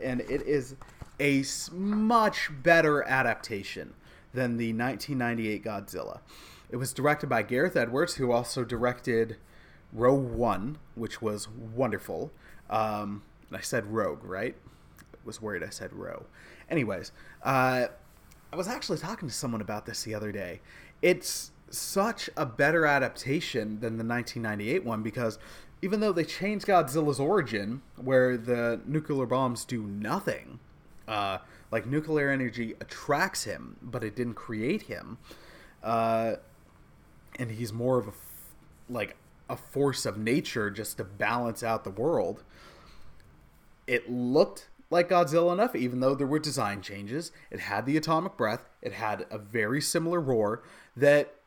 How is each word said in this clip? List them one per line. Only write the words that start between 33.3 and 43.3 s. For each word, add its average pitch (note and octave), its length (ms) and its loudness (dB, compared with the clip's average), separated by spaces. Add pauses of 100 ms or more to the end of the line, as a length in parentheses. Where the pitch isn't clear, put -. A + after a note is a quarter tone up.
him, B1+ 360 -10
but A#2+ 240 -8
it G#2+ 120 -4
didn't A#2+ 180 -2
create A#2 500 -2
him, G2 360 -12 (640)
uh, A2+ 540 2 (1000)
and A#2+ 140 -4
he's A2 200 -6
more B2 280 2
of G#2 80 -2
a - 20 -10
f-, - 460 -18 (340)
like, A2 280 -4 (300)
a B2+ 80 -6
force C#3 520 0
of G#2 100 -4
nature A2+ 540 0
just G#2 260 -8
to A2 60 -4
balance G#2+ 580 -2
out A2+ 220 0
the G2+ 80 -8
world, G#2+ 520 0 (1400)